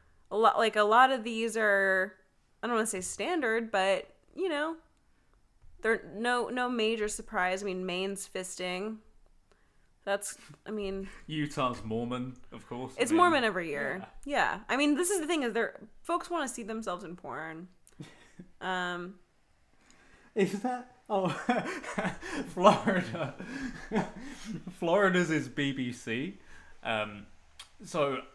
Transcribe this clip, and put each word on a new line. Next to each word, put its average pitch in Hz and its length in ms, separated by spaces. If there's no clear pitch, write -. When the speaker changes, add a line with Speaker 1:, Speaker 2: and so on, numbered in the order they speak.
Speaker 1:
A 190 60
lot, 220 220
like, 214 180
a 214 80
lot 240 260
of 247 140
these 226 320
are, 196 580
I 220 60
don't 240 80
wanna 220 100
say 190 140
standard, 226 720
but, 190 340
you 359 140
know, 311 260
they're 220 200
no, 240 340
no 247 200
major 220 400
surprise. 190 520
I 202 60
mean, 185 180
Maine's 185 480
fisting. 185 680
That's, 202 340
I - 60
mean, 196 380
Speaker 2:
Utah's 143 560
Mormon, 120 540
of - 160
course. 123 280
I - 60
Speaker 1:
it's 262 80
Speaker 2:
mean, 320 80
Speaker 1:
Mormon 339 240
every 180 280
year. 143 260
Speaker 2:
yeah. 233 300
Speaker 1:
Yeah. - 40
I 233 80
mean, 294 180
this 349 160
is 392 100
the 311 60
thing 320 160
is, 233 120
they're, 226 260
folks 339 260
wanna 320 160
see 240 160
themselves 214 400
in 175 140
porn. 160 500
Speaker 2:
<laughs> 147 80
Speaker 1:
Um, 180 540
Speaker 2:
Is 196 240
that, 247 380
Oh, 190 140
<laughs> 285 1300
Florida. 180 800
<laughs> 214 160
Florida's 180 520
is 147 160
B 139 260
B 127 200
C. 123 460
Um, 104 440
so 139 380